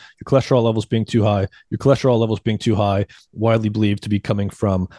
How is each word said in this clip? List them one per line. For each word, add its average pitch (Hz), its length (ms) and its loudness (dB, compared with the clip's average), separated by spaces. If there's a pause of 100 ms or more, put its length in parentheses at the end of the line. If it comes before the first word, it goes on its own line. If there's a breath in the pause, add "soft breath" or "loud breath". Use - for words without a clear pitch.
(200 loud breath)
your - 60 -20
cholesterol 131 360 2
levels 113 240 0
being 113 180 -2
too 107 200 0
high, 101 240 0 (200 soft breath)
your - 100 -6
cholesterol 127 420 2
levels 110 180 0
being 107 180 -2
too 110 200 0
high, 101 300 0 (260 soft breath)
widely 113 360 0
believed 107 360 -2
to 104 40 -8
be 101 120 0
coming 101 280 -4
from, 95 400 -2 (100 soft breath)